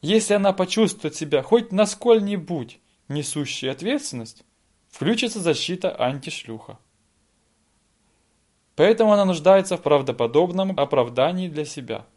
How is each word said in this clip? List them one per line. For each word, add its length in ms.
Если 320
она 180
почувствует 640
себя 260
хоть 300
на 140
сколь-нибудь 960
несущей 640
ответственность, 720
включится 500
защита 640
антишлюха. 800
Поэтому 380
она 120
нуждается 520
в 60
правдоподобном 960
оправдании 680
для 180
себя. 520